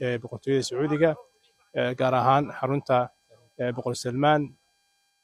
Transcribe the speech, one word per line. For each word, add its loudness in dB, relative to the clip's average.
ee, -4
boqortooyada -4
Sacuudiga, 0
ee, -2
gaar 0
ahaan 4
xarunta, 0
ee, -2
Boqor -6
Salmaan, 2